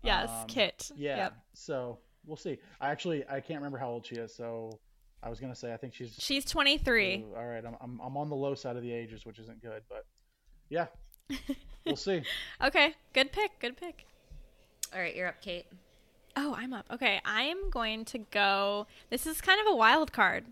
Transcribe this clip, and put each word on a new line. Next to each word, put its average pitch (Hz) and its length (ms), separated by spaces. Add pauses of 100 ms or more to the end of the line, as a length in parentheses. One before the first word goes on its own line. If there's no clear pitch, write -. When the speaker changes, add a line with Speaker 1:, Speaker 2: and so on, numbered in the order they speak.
Speaker 1:
Yes, 220 280
Speaker 2:
um, 113 160
Speaker 1:
Kit. 214 500
Speaker 2:
yeah. 143 200
Speaker 1:
Yep. 185 180 (180)
Speaker 2:
So 127 460 (260)
we'll 156 120
see. 151 220 (220)
I 139 100
actually, 156 380
I 139 120
can't 156 180
remember 143 200
how 127 120
old 120 160
she 123 100
is, 113 180
so 113 360 (520)
I 113 60
was 117 100
gonna 127 160
say 117 200
I - 20
think 120 160
she's 117 260
Speaker 1:
She's 277 280
twenty-three. 254 800
Speaker 2:
Ooh, - 80
all 117 100
right, 117 180
I'm, 120 180
I'm, 123 180
I'm 131 160
on 151 140
the 147 60
low 139 180
side 123 220
of 120 60
the 120 80
ages, 113 360
which 110 120
isn't 110 220
good, 110 300
but 107 160 (640)
yeah. 165 160 (420)
Speaker 1:
<laughs> 269 80 (500)
Speaker 2:
We'll 320 100
see. - 260 (400)
Speaker 1:
Okay, 285 320 (200)
good 269 180
pick, 415 260
good 247 180
pick. - 300 (880)
Speaker 3:
All 185 60
right, 170 160
you're 180 120
up, - 140
Kate. 175 240 (720)
Speaker 1:
Oh, 285 200
I'm 254 180
up. 208 160
Okay, 233 340
I 214 200
am 381 260
going 220 360
to 254 120
go, 202 680 (240)
this 262 160
is 320 140
kind 381 200
of 427 120
a 294 40
wild 247 360
card. 196 400